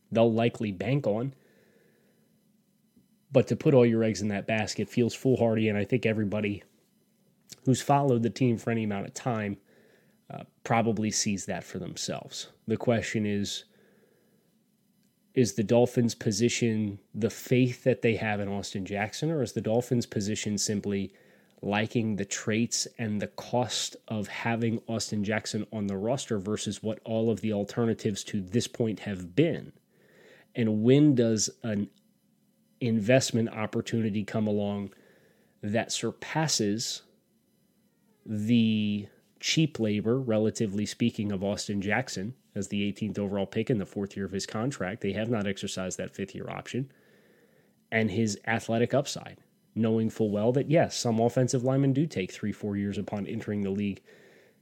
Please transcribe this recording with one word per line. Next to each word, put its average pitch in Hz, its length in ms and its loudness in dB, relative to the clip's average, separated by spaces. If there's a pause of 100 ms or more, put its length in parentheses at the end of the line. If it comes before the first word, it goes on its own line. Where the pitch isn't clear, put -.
(120)
they'll 113 200 6
likely 113 400 0
bank 120 340 -2
on. 117 280 -2 (2000)
But 127 160 6
to 117 80 2
put 151 180 4
all 123 100 10
your 113 200 4
eggs 101 180 0
in 107 60 0
that 101 180 -2
basket 110 420 -2
feels 117 260 0
foolhardy, 113 540 2
and 104 80 0
I 104 80 0
think 123 220 0
everybody 104 560 0 (1000)
who's 127 180 2
followed 139 400 4
the 113 80 2
team 117 280 2
for - 120 -4
any 113 140 0
amount 101 220 -4
of - 80 -14
time, 107 440 -4 (720)
uh, - 140 -12 (180)
probably 110 480 2
sees 101 360 -2
that 92 180 -6
for - 140 -10
themselves. - 680 -8 (180)
The 107 120 0
question 110 480 2
is, 101 380 -2 (1700)
is 123 200 4
the 113 100 0
Dolphins' 120 500 4
position 110 880 0 (120)
the 110 160 0
faith 123 540 0
that 123 200 2
they 113 120 4
have 104 240 -2
in 101 100 -4
Austin 101 380 -4
Jackson, 104 460 -2
or 151 100 0
is 110 100 -2
the 113 80 -4
Dolphins' 117 460 0
position 104 500 -2
simply 98 560 -2 (480)
liking 107 560 0
the 98 80 -2
traits - 640 -2 (120)
and 107 220 -2
the 101 60 -4
cost - 680 -4 (100)
of 107 220 -4
having 113 580 -2
Austin 107 380 -4
Jackson 107 480 -4
on 104 160 -4
the 98 80 -2
roster 113 420 -2
versus 101 460 -4
what 110 200 -6
all 113 260 0
of 107 100 0
the 110 120 -2
alternatives 104 720 -2
to - 180 -6
this 92 280 -2
point 110 320 -2
have 90 340 -8
been? 143 380 0 (840)
And 107 300 2
when 139 320 8
does 113 340 2 (140)
an 101 260 -2 (880)
investment 113 720 4
opportunity 110 720 -2
come 107 220 -2
along 101 460 -2 (720)
that 107 280 -2
surpasses 117 1120 -2 (1200)
the 107 840 2 (320)
cheap - 400 2
labor, 107 400 2
relatively 107 680 0
speaking, 110 460 0
of 95 100 -4
Austin 101 400 -2
Jackson 107 520 -4 (200)
as 101 140 -6
the 101 160 -2
eighteenth 101 340 -4
overall 98 280 -2
pick 113 220 -4
in 123 100 2
the 95 80 -4
fourth 101 300 -6
year 98 100 -4
of 87 60 -8
his 98 140 -4
contract? 110 540 -4
They 98 120 -2
have 110 180 -2
not 104 160 0
exercised 95 520 -6
that 92 160 -8
fifth 98 200 -8
year 95 140 -8
option. 120 420 -6 (1000)
And 110 200 2
his 104 360 0
athletic 113 480 0
upside, - 440 -2 (360)
knowing 113 340 2
full 107 220 0
well 104 220 2
that, 131 180 0
yes, 160 260 4
some 113 240 2
offensive 120 440 2
linemen 135 280 4
do 139 140 2
take 95 260 -4
three, 104 200 -4
four 101 240 -4
years 101 200 -2
upon 101 300 -4
entering 104 360 -4
the 98 80 0
league 98 320 -2 (600)